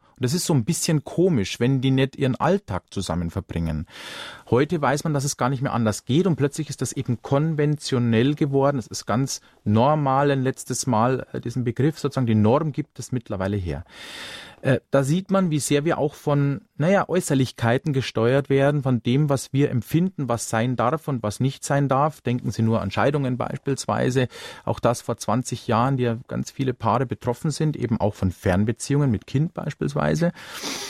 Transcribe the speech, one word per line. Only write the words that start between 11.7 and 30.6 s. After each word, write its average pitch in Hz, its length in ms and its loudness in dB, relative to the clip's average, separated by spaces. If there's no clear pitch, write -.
sozusagen, 131 280 -2
die 113 80 4
Norm 127 360 4
gibt - 280 -8
es - 120 -12
mittlerweile 101 460 -2
her. 85 260 -4
Äh, 131 180 2
da 139 120 4
sieht 170 280 -2
man, 190 180 2
wie 151 100 0
sehr 143 240 0
wir 165 140 0
auch 151 160 -2
von, 143 480 0
naja, 180 320 2
Äußerlichkeiten 127 800 0
gesteuert 127 580 0
werden, 139 340 2
von 127 180 0
dem, 139 280 2
was 135 220 -2
wir 139 200 2
empfinden, 147 580 -2
was 117 200 -2
sein 117 260 0
darf 123 320 0
und 127 160 -2
was 104 160 -4
nicht 135 260 -2
sein 143 240 2
darf. 143 320 0
Denken 123 300 -2
Sie 113 100 -2
nur 110 200 2
an 98 100 -2
Scheidungen 127 460 0
beispielsweise. 127 880 -2
Auch - 160 -2
das 120 220 0
vor - 160 -6
zwanzig - 500 -4
Jahren, 123 300 2
die 123 60 0
ja 117 240 -2
ganz 123 240 -6
viele 127 240 -4
Paare 120 320 0
betroffen 120 420 -4
sind, 156 260 -2
eben 117 240 -2
auch 104 140 0
von 92 180 -2
Fernbeziehungen 113 800 0
mit 104 160 -2
Kind 151 300 -2
beispielsweise. 156 760 -2